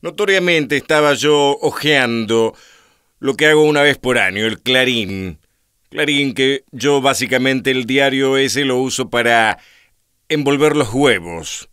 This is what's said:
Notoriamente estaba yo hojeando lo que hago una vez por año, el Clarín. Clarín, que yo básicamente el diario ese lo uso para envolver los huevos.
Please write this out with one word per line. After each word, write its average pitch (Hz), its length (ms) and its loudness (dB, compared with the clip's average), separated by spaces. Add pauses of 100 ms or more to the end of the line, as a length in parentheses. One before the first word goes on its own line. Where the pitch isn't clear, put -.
Notoriamente 175 760 0
estaba 147 380 2
yo 143 460 2
hojeando 117 920 0 (640)
lo 135 160 -4
que 151 120 0
hago 151 180 6
una 147 180 2
vez 143 160 2
por 123 200 0
año, 101 280 -2
el 110 140 -4
Clarín. 107 760 -2 (520)
Clarín, 143 440 -2
que 135 360 -2
yo 139 300 0
básicamente 131 720 0
el 131 160 -2
diario 135 500 0
ese 135 280 0
lo 127 140 0
uso 131 320 -4
para 117 480 2 (720)
envolver 147 480 0
los 120 160 -2
huevos. 87 800 -2